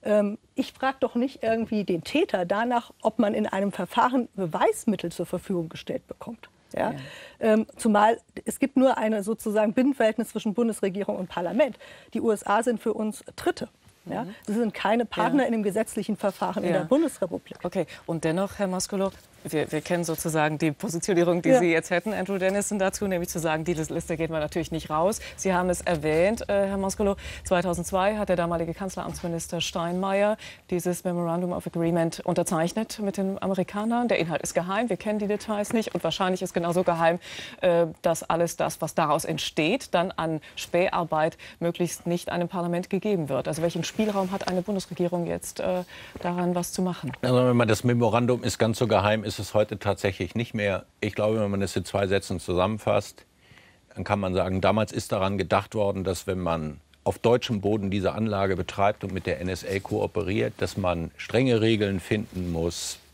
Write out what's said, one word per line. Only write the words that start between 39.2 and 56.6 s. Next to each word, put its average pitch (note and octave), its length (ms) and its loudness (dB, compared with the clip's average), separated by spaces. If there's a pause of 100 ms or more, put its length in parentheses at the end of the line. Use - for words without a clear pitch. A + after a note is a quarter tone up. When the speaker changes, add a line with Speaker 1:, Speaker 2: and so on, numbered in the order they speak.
Speaker 2:
entsteht, E3+ 720 -2
dann F3+ 180 2
an D#3+ 300 -2 (140)
Späharbeit E3 840 0 (220)
möglichst E3+ 480 -2
nicht F3 220 -2
einem F3 200 -2
Parlament F3 400 -2
gegeben F#3 400 0
wird. C3+ 180 -2
Also D#3 140 -4
welchen E3+ 240 0
Spielraum G3 460 0
hat - 180 -4
eine F#3 120 0
Bundesregierung F3 640 -2
jetzt, E3+ 360 -6
äh, F#3 220 -2 (380)
daran, F3 320 0
was F3 200 -4
zu - 80 -2
machen? E3 400 -4
Speaker 3:
Also, B2 140 4 (120)
wenn B2 80 4
man A#2+ 120 4
das A2 180 2
Memorandum A#2+ 580 4
ist A#2 140 -2
ganz A2 200 2
so B2 100 2
geheim, G#2 360 4
ist G#2 160 -4
es G2+ 140 -8
heute G#2+ 240 2
tatsächlich F#2+ 560 -2
nicht A2+ 200 -4
mehr. G2+ 320 -2 (140)
Ich G#2+ 140 -2
glaube, A2 260 2
wenn G2+ 120 0
man G2 80 0
das G2 160 -2
in F#2 80 0
zwei G2+ 240 0
Sätzen G2 320 0
zusammenfasst, G#2 840 0 (680)
dann - 100 -8
kann G#2 160 0
man F#2+ 140 -2
sagen, F#2 280 0
damals G#2 300 2
ist - 200 -4
daran G2 260 0
gedacht F#2+ 380 0
worden, G2 280 0
dass F2+ 240 -4
wenn F#2 120 -2
man E2 400 -2 (240)